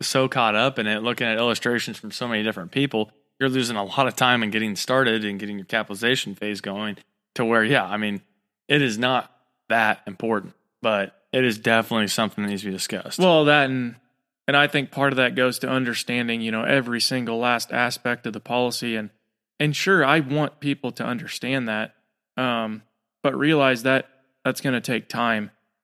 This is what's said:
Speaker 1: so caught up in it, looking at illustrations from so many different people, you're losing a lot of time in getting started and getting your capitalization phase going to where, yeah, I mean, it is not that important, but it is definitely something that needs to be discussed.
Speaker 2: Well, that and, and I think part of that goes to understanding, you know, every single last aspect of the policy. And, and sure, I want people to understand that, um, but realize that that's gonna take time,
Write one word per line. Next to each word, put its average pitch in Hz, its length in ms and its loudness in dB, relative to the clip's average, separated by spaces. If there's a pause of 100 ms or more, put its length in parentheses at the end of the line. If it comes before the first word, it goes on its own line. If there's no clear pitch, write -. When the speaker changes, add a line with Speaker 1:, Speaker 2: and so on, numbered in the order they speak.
Speaker 1:
so 131 260 0
caught 117 280 2
up 123 240 2
in 107 80 -2
it, 107 160 -2
looking 120 240 -2
at 110 100 -2
illustrations 117 600 0
from 107 140 -14
so 123 160 -6
many 110 160 -2
different 101 280 -4
people, 135 400 -2 (280)
you're 135 100 -4
losing 123 280 -2
a 101 60 -2
lot 127 240 0
of 113 80 -4
time 123 280 4
in 107 60 0
getting 107 260 -2
started 120 480 0
and 101 160 -6
getting 104 180 -8
your 95 80 -12
capitalization 110 720 -2
phase 104 260 -6
going 101 360 -6 (380)
to 123 100 -2
where, 113 180 4
yeah, 117 220 4
I 98 120 -4
mean, 104 240 -2 (460)
it 147 140 4
is 117 160 0
not 127 340 0 (380)
that 110 380 2
important, 104 460 -2 (280)
but 104 340 0 (160)
it 131 120 2
is 113 160 2
definitely 113 480 2
something 107 360 -2
that 104 60 -4
needs 101 140 -6
to 107 40 -8
be 95 60 -4
discussed. - 460 -6
Speaker 2:
Well, 165 260 6
that 147 240 4
and, 123 260 -4 (520)
and 143 100 4
I 143 100 6
think 143 240 -2
part 135 220 2
of 127 40 0
that 123 180 2
goes 127 240 0
to 131 100 -4
understanding, 120 720 -2
you 110 100 -4
know, 110 120 -2
every 120 380 0
single 117 360 -2
last 117 340 0
aspect 123 560 -2
of 110 60 -6
the 107 60 -10
policy. 120 560 -2
And, 107 140 -6 (500)
and 151 160 0
sure, 185 300 4
I 151 140 6
want 143 400 -2
people 139 340 -4
to 120 120 -6
understand 123 640 -4
that, 110 260 -4 (420)
um, 113 460 -2 (380)
but 135 160 0
realize 135 460 4
that 131 260 2 (360)
that's 131 160 0
gonna 127 200 0
take 113 260 -4
time, 113 440 -2 (320)